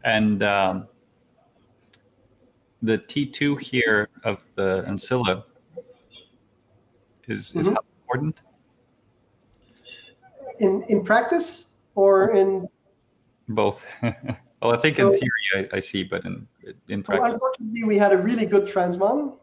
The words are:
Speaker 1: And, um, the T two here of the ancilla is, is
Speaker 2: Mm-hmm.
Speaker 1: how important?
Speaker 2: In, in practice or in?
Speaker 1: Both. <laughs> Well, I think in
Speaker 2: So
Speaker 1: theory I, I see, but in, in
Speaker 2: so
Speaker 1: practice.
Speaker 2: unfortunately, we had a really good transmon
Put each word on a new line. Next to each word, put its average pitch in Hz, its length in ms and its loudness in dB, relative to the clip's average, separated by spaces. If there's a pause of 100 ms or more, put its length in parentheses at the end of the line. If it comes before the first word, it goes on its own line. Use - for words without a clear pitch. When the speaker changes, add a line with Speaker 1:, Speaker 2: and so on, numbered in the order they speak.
Speaker 1:
And, 107 380 2
um, 98 460 0 (1900)
the 110 180 2
T - 280 -4
two 143 300 -2
here 113 520 0 (140)
of 101 160 -2 (160)
the 95 320 0
ancilla 101 560 -2 (1800)
is, 104 300 -8
is - 100 2
Speaker 2:
Mm-hmm. 214 80 4
Speaker 1:
how - 60 0 (220)
important? 156 380 -4 (2250)
Speaker 2:
In, 196 280 2
in 208 160 2
practice - 640 0 (280)
or 196 360 6
in? 190 380 2 (800)
Speaker 1:
Both. 104 360 0 (180)
<laughs> 117 120 -2 (460)
Well, 117 120 2
I 117 40 4
think 147 220 0
in - 140 4
Speaker 2:
So 196 80 2
Speaker 1:
theory 98 520 -2
I, 98 40 -4
I - 40 -2
see, 95 220 -6
but 92 220 -6
in, 92 200 -10 (440)
in 101 160 -6
Speaker 2:
so 104 80 -4
Speaker 1:
practice. 233 220 0
Speaker 2:
unfortunately, 233 500 -6
we 208 120 2
had 202 160 4
a 185 60 4
really 220 260 0
good 196 220 2
transmon 196 760 -2